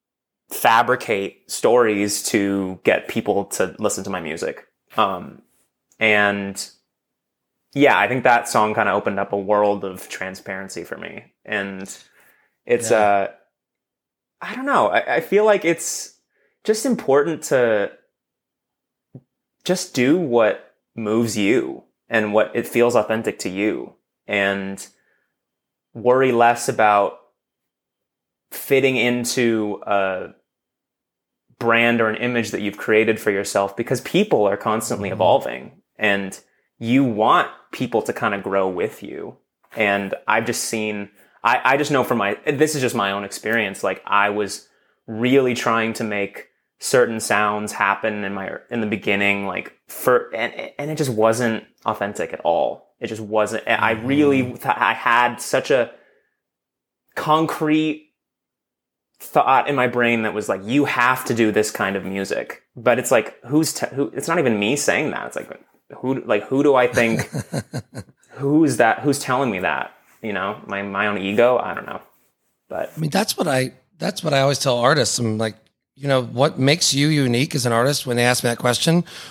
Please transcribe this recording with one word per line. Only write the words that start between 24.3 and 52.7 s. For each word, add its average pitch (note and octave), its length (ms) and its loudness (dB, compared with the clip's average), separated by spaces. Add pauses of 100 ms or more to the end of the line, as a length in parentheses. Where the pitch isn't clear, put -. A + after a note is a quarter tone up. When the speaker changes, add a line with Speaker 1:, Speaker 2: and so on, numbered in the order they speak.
Speaker 1:
worry B2+ 380 4
less A#2+ 380 4
about G#2 500 4 (1300)
fitting C3+ 440 2
into A#2 880 0
a F#2+ 440 0 (1300)
brand A#2 420 4
or A2 80 2
an G#2+ 60 -4
image A#2+ 360 -2
that F#2+ 100 -4
you've G2+ 160 -6
created A2 420 4
for - 120 -2
yourself, G2 440 -2
because A#2+ 260 -4
people E3 460 2
are G2+ 100 0
constantly A2 520 -4
Speaker 2:
Mm-hmm. F#2 40 -6
Speaker 1:
evolving, F#2 680 0 (160)
and G2+ 420 -2 (400)
you B2 240 2
want A#2+ 460 2 (220)
people A#2+ 300 -2
to A#2 120 -4
kinda G#2 260 -4
grow G2 280 0
with F#2 360 -6
you. E2+ 340 -12 (380)
And G2+ 400 0 (120)
I've A2 180 0
just A#2 180 -4
seen, G#2+ 460 -6 (340)
I, B2 300 2
I C#3+ 40 2
just D3 140 -2
know C3 120 2
from A#2+ 140 0
my, G2+ 180 0 (100)
this D3+ 300 0
is C#3 60 -2
just B2 140 0
my G2+ 160 0
own G2+ 120 -4
experience. G#2 600 -4
Like, F#2+ 240 -4
I G2+ 220 2
was G#2 380 -4 (380)
really B2 480 2
trying A2+ 400 0
to A2+ 100 -8
make G#2 440 -6 (340)
certain A#2 380 2
sounds G#2 540 0
happen G#2 500 0
in G2 100 -6
my, G2 200 -8 (180)
in A#2+ 80 -4
the G#2+ 80 -2
beginning, G2+ 580 0
like, F#2+ 320 -8 (100)
for, - 460 0
and, - 460 -8
and D3 100 -6
it D#3 80 -6
just D3 120 0
wasn't A2+ 560 2 (200)
authentic G#2 460 -4
at - 100 -10
all. D#2+ 600 -2